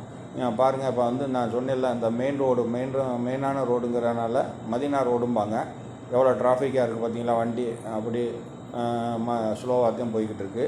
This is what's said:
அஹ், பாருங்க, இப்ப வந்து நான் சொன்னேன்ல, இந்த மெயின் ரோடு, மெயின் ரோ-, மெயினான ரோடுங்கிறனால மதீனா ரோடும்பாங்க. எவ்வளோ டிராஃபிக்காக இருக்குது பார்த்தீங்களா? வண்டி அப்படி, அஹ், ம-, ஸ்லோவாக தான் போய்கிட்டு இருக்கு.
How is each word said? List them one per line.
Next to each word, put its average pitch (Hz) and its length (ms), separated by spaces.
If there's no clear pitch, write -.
அஹ், 123 200
பாருங்க, 131 320
இப்ப 120 160
வந்து 123 220
நான் 123 240
சொன்னேன்ல, 127 420
இந்த 113 180
மெயின் 131 260
ரோடு, 127 280
மெயின் 123 280
ரோ-, 131 260
மெயினான 135 460
ரோடுங்கிறனால 120 720
மதீனா 139 340
ரோடும்பாங்க. 120 540
எவ்வளோ 127 200
டிராஃபிக்காக 127 500
இருக்குது 113 220
பார்த்தீங்களா? 117 320
வண்டி 117 300
அப்படி, 117 300
அஹ், 120 440
ம-, 113 360
ஸ்லோவாக 123 400
தான் 117 180
போய்கிட்டு 107 260
இருக்கு. 101 300